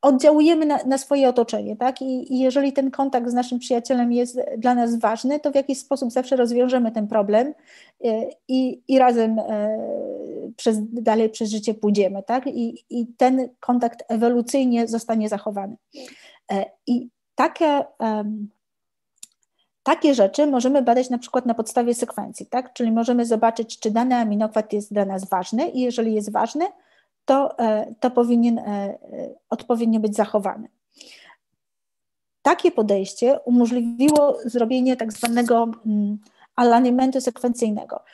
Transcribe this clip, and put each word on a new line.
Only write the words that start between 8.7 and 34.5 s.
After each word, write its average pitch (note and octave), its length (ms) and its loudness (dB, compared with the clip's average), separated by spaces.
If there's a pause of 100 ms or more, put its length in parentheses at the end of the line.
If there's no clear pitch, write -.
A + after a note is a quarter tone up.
i C4+ 120 4
razem, A#3 400 4
e, G#3+ 400 -4 (760)
przez, A3 220 0 (160)
dalej A3 360 0
przez A3 200 -6
życie G#3+ 240 -4
pójdziemy, G3+ 500 0
tak? C4 240 -2
I, A#3+ 420 -6
i A#3+ 180 -6
ten B3+ 420 2 (100)
kontakt A#3+ 480 -2
ewolucyjnie A#3+ 800 2
zostanie A3 420 -2
zachowany. G3+ 480 -6 (760)
E, D4 140 -2 (220)
i B3 220 -2 (260)
takie, D4+ 500 0 (140)
em, G#3+ 500 -4 (1300)
takie D#4 320 2
rzeczy A#3 320 4
możemy C4+ 340 2
badać B3+ 280 2
na B3 80 -2
przykład B3+ 280 -4
na A#3 80 0
podstawie A#3+ 400 0
sekwencji, - 520 -8
tak? B3+ 280 -6
Czyli A#3 180 -2
możemy A#3 340 2
zobaczyć, A3+ 540 0
czy A3 120 -2
dany B3 240 2
aminokwas G#3+ 560 0
jest G#3 220 -6
dla G3+ 120 0
nas F#3+ 240 -6
ważny A3 400 -2
i C4 100 -6
jeżeli A#3+ 340 -2
jest G#3 180 -4
ważny, A3+ 340 -2 (640)
to, C4+ 300 2
e, G#3+ 400 0
to B3 120 0
powinien, A#3+ 480 2
e, - 40 -12
e, G3+ 340 -6 (520)
odpowiednio A3+ 500 0
być G#3+ 160 -2
zachowany. G3+ 520 -2 (1700)
Takie F4 300 2
podejście G#3+ 720 0
umożliwiło B3 1000 2
zrobienie B3 520 0